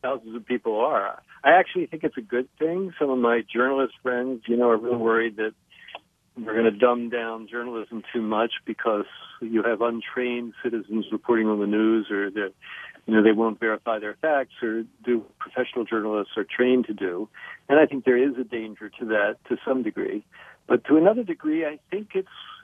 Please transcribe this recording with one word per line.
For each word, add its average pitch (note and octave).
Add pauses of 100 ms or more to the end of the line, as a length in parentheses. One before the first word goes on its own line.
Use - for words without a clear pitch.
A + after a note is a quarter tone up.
thousands A#2
of A#2
people A2+
are. A#2 (240)
I C#3+
actually F3+
think D#3
it's D3+
a B2
good B2 (100)
thing. E3+
Some C#3+
of B2+
my A#2
journalist C3 (100)
friends, B2
you A#2
know, A#2+
are A2
real A#2+
worried A2+
that A2 (840)
we're A2
gonna A2+
dumb A#2+
down A2+
journalism A2+
too A#2+
much A2 (120)
because A2 (380)
you A2+
have A2+
untrained A#2+
citizens A2
reporting A2
on G#2
the G2+
news, A2
or G2+
that, G2 (520)
you A2
know, G#2+
they A2
won't A2
verify A2
their G#2
facts C#3+
or A2+ (200)
do A#2+
what -
professional -
journalists G#2+
are G2+
trained B2+
to G#2+
do. F#2+ (400)
And D3
I D#3
think C#3
there B2
is C3
a C3
danger G#2+ (100)
to B2
that G#2+ (140)
to -
some C3
degree. G2+ (420)
But B2+
to D3
another G#3+
degree, D#3+
I D3 (100)
think G#3
it's F#3+ (360)